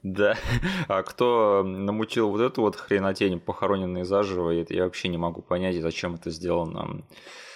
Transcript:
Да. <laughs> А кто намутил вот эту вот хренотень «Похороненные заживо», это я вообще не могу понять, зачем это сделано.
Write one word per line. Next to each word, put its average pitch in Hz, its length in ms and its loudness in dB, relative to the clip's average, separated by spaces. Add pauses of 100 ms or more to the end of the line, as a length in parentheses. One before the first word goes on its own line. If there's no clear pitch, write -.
Да. 101 340 2 (260)
<laughs> 180 260 -2
А 95 160 2
кто 110 600 4
намутил 104 640 0
вот 104 140 2
эту 127 180 0
вот 104 160 4
хренотень 95 640 0
«Похороненные 95 640 -2
заживо», 95 500 2
это 85 200 -2
я 90 100 2
вообще - 240 -4
не 87 80 -2
могу 85 240 -4
понять, 90 400 -2
зачем 85 360 -4
это 85 120 -10
сделано. 85 720 -4 (540)